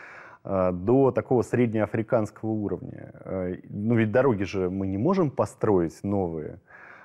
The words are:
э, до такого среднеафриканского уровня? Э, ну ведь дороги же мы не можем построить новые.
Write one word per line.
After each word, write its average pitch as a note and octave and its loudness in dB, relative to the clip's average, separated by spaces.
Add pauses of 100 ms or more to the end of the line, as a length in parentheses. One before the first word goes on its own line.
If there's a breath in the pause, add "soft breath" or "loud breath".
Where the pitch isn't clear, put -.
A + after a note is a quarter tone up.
(440 loud breath)
э, F#2 0
до A#2+ 4
такого A#2 2
среднеафриканского A2 0
уровня? G2+ -6 (120)
Э, F#2 -6 (160)
ну A2 -2
ведь A2 2
дороги B2 4
же F#2 -2
мы F#2+ -2
не G2 -2
можем E3+ 2
построить F#2+ 0
новые. E2+ -4 (440 loud breath)